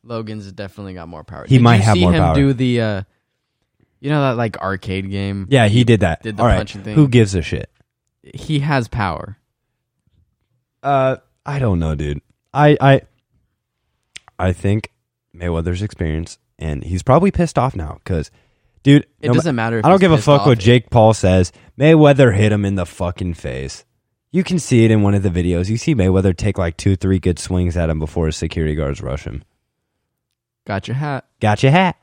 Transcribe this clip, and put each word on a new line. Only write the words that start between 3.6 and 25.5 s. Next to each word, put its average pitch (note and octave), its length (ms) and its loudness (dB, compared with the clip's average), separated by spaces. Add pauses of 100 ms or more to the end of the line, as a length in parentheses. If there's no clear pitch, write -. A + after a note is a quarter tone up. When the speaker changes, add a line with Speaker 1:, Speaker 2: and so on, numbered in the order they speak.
Speaker 1:
you C#3 100 -8
know D3+ 120 0
that, C3 140 -2
like, A#2 220 -4
arcade F#2+ 520 -6
game? G2 400 -6
Speaker 2:
Yeah, B2 180 4
he A#2 160 2
did A2+ 160 4
that. F2 220 -2
Speaker 1:
Did G#2+ 140 -10
the G#2+ 60 -4
Speaker 2:
All A#2+ 60 2
right, - 100 2
Speaker 1:
punching G#2 240 -10
thing? G#2+ 120 -12
Speaker 2:
who D3 140 2
gives A2 260 2
a E2 80 -2
shit? - 280 -10 (520)
Speaker 1:
He - 380 -6
has C#3 280 -2
power. G2 480 -6 (1500)
Speaker 2:
Uh, C3+ 340 0 (280)
I C#3+ 140 -6
don't G2+ 220 0
know, D#2+ 160 -2
dude. D2 240 -6 (360)
I, D3 240 4
I, C3+ 200 4 (1400)
I F#2 140 -2
think G#2 380 -4 (440)
Mayweather's F2 480 -4
experience, E2 560 -6 (200)
and D2+ 240 -6
he's F2 200 -6
probably E3+ 280 2
pissed - 280 -4
off B2+ 180 -2
now E2 280 -10
'cause, E2 260 -6 (520)
dude, C#3+ 240 4 (140)
Speaker 1:
It - 80 -6
Speaker 2:
no B2 40 2
ma-, - 20 2
Speaker 1:
doesn't D#3+ 200 0
matter A2+ 240 -2
if G#2+ 60 -4
Speaker 2:
I D3 60 4
don't F#3+ 60 6
Speaker 1:
he's F#3+ 40 2
Speaker 2:
give F3+ 120 4
a D3+ 40 4
Speaker 1:
pissed A2 100 -2
Speaker 2:
fuck C#3+ 200 4
what A#2+ 120 4
Speaker 1:
off. F#2+ 60 -8
Speaker 2:
Jake A#2 260 2
Paul A2 240 6
says. F#2 380 2 (260)
Mayweather C#3+ 560 6
hit G#2+ 180 2
him G#2 120 -2
in G2 120 -2
the F2+ 100 -4
fucking F2 480 -8
face. C2+ 500 -12 (480)
You F3+ 100 0
can F3+ 160 -2
see A#2 260 2
it A2 60 4
in G#2+ 120 4
one G2+ 120 2
of G2 80 0
the G2 80 0
videos. F2 380 -2